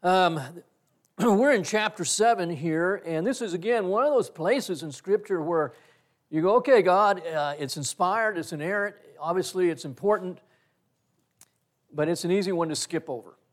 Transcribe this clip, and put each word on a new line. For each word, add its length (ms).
Um, 360
<clears throat> 320
we're 340
in 120
chapter 420
seven 460
here, 520
and 220
this 160
is, 120
again, 340
one 160
of 80
those 180
places 540
in 80
Scripture 500
where 320
you 120
go, 160
"Okay, 260
God, 420
uh, 320
it's 200
inspired, 600
it's 160
inerrant, 420
obviously 500
it's 160
important, 540
but 160
it's 180
an 60
easy 200
one 180
to 60
skip 340
over." 280